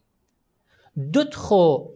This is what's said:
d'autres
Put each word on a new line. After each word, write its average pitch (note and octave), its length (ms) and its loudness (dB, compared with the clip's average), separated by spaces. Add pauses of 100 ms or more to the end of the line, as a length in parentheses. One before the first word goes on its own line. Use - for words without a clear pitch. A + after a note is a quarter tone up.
(960)
d'autres E3 1000 0